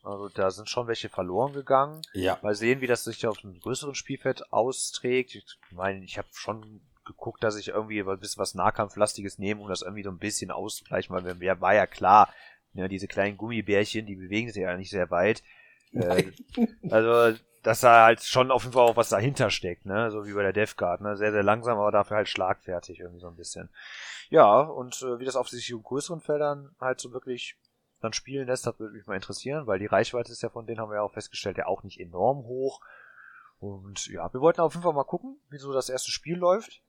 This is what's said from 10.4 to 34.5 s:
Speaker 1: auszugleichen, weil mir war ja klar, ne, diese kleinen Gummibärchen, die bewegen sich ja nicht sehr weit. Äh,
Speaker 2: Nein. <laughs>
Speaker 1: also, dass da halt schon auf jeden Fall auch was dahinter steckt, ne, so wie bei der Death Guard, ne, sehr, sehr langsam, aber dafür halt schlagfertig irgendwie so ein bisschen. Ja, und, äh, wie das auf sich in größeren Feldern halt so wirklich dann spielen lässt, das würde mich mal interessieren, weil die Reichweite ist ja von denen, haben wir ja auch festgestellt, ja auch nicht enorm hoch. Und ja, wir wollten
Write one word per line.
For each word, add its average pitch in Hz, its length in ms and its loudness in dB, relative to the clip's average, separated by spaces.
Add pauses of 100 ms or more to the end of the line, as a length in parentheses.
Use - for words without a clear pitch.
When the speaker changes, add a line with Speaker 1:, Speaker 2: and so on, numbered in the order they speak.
Speaker 1:
auszugleichen, - 640 -6
weil 92 200 -4
mir 90 260 -2
war 92 140 4
ja 98 120 6
klar, 101 460 6 (400)
ne, 95 160 -6
diese 98 200 -6
kleinen 101 280 -2
Gummibärchen, 107 720 -2
die 101 100 -10
bewegen 101 340 -4
sich 107 120 -6
ja 90 140 -2
nicht 92 140 -10
sehr 90 200 -2
weit. 92 320 2 (500)
Äh, - 60 -4
Speaker 2:
Nein. - 360 0 (220)
<laughs> - 340 -2
Speaker 1:
also, 113 480 4 (240)
dass 110 180 2
da 117 240 12
halt 113 180 8
schon 131 280 2
auf 127 120 2
jeden 120 120 -10
Fall 127 140 8
auch 113 80 4
was 113 140 4
dahinter 117 400 2
steckt, 90 360 -6
ne, 107 240 0
so 104 160 -8
wie 101 60 -10
bei 101 100 -2
der 98 100 2
Death 104 240 0
Guard, 90 240 -2
ne, 104 160 -4
sehr, 104 160 0
sehr 104 100 2
langsam, 110 360 2
aber 104 120 2
dafür 104 280 2
halt 101 100 0
schlagfertig 92 720 -4
irgendwie 87 200 -16
so 90 80 -14
ein 85 80 -18
bisschen. 87 320 -14 (640)
Ja, 120 300 10
und, 135 420 -4
äh, 123 160 -4
wie 123 60 -10
das 131 120 -4
auf 127 120 -2
sich 120 220 -12
in 117 120 -10
größeren 147 380 -6
Feldern 147 600 -4
halt 127 200 -2
so 123 120 -14
wirklich 123 440 -10 (460)
dann 110 120 -4
spielen 135 320 -6
lässt, 123 200 -2
das 117 120 -4
würde 110 160 -10
mich 107 120 -20
mal 104 100 -6
interessieren, 127 500 -6
weil 101 120 0
die 101 80 -2
Reichweite 117 460 0
ist - 100 -10
ja 117 60 -6
von 117 180 -12
denen, 113 140 -8
haben 110 100 -6
wir 104 60 -6
ja 104 60 0
auch 101 100 -4
festgestellt, - 460 -8
ja - 80 -4
auch 95 160 -4
nicht - 180 -16
enorm 95 440 -2
hoch. 127 360 -6 (800)
Und 98 480 -12
ja, 90 260 -8
wir 127 80 -6
wollten 165 220 6